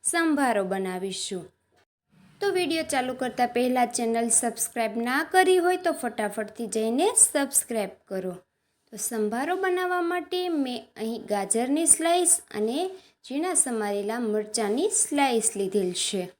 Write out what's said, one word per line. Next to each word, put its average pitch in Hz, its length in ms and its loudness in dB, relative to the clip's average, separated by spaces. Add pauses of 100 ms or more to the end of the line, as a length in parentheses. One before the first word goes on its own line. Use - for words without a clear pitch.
સંભારો 285 600 2
બનાવીશું. 185 800 -4 (960)
તો 403 100 2
વીડિયો 330 340 0
ચાલુ 254 300 -2
કરતાં 247 340 0
પહેલાં 247 380 2
ચેનલ 233 420 0
સબસ્ક્રાઇબ 226 680 0
ના 254 360 0
કરી 370 260 6
હોય 359 180 4
તો 349 160 0
ફટાફટથી 214 760 -4
જઈને 233 480 0
સબસ્ક્રાઇબ 247 760 2 (180)
કરો. 185 240 -6 (600)
તો 220 40 -16
સંભારો 233 600 -2
બનાવવા 370 440 0
માટે 359 480 -2
મેં 269 380 -2 (100)
અહીં 226 300 -6
ગાજરની 233 600 0
સ્લાઇસ 339 560 4 (120)
અને 254 360 -2 (380)
ઝીણા 320 260 -2
સમારેલા 214 640 -2
મરચાંની 214 720 -2
સ્લાઇસ 262 680 0
લીધેલ 190 360 0
છે. 180 480 -4